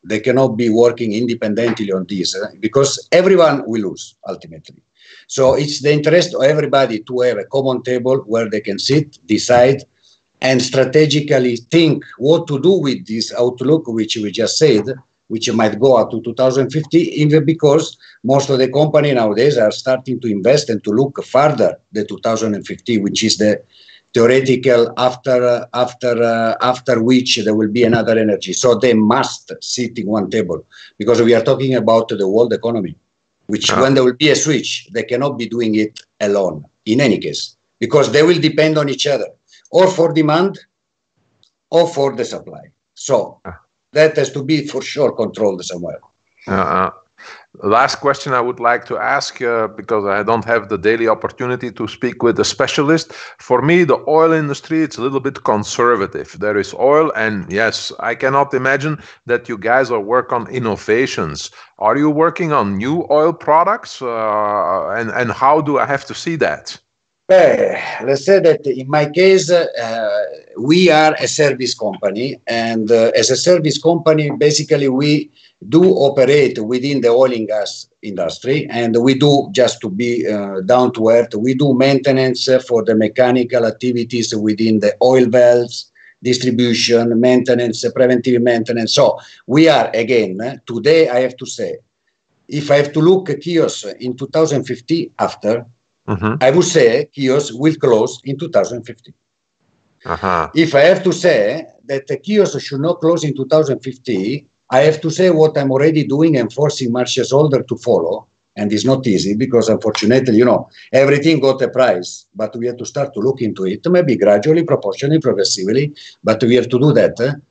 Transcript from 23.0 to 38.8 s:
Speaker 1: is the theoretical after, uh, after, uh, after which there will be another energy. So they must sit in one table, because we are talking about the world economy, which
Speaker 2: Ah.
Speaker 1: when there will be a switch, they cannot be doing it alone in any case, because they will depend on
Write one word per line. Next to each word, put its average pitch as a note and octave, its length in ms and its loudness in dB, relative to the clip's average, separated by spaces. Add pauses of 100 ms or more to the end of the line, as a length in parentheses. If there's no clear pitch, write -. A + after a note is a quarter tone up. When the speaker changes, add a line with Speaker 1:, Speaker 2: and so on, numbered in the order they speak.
Speaker 1:
is G#2+ 120 0
the G#2 240 0 (540)
theoretical B2 840 4
after, B2+ 480 0
uh, A#2+ 300 0
after, B2 480 -2
uh, A2+ 380 0
after B2 420 0
which B2 420 0
there G#2+ 120 0
will G#2+ 160 0
be A#2+ 100 0
another A2+ 340 2
energy. G#2 360 -2
So A#2+ 240 2
they A#2+ 180 2
must A2+ 680 0
sit A#2+ 380 -8
in F#2+ 80 -8
one G2+ 240 -4
table, E2+ 340 -4 (320)
because A#2 240 0
we A#2 140 4
are A2+ 80 2
talking C3+ 320 -2
about A2+ 320 2
the G2 220 -4
world A2+ 240 0
economy, G#2 420 -4 (540)
which G#2 240 -4
Speaker 2:
Ah. F#2+ 100 2
Speaker 1:
when C3+ 120 2
there C3 100 4
will B2 100 2
be D3 160 2
a B2 60 4
switch, - 560 -4
they A2+ 100 -6
cannot B2+ 340 -4
be A2+ 120 -8
doing A2+ 260 -2
it G#2+ 240 -2 (220)
alone F#2+ 440 -2 (200)
in A2+ 160 0
any A2+ 180 2
case, - 380 -10 (240)
because A#2+ 320 2
they D3 100 4
will E3+ 180 4
depend D#3 380 2
on D3 100 -2